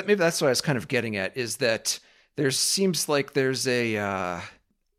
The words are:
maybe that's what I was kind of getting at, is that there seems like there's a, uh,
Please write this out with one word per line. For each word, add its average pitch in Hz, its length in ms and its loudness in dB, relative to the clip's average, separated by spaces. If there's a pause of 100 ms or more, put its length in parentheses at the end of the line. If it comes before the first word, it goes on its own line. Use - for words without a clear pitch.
maybe 208 100 4
that's 170 240 2
what 156 80 2
I 131 40 4
was 120 100 0
kind 143 160 0
of 104 100 -6
getting 113 300 -2
at, 95 180 -4
is 117 220 -6
that 113 420 0 (380)
there 139 140 2
seems 185 580 0
like 139 240 0
there's 131 340 0
a, 120 300 0
uh, 95 420 -4 (600)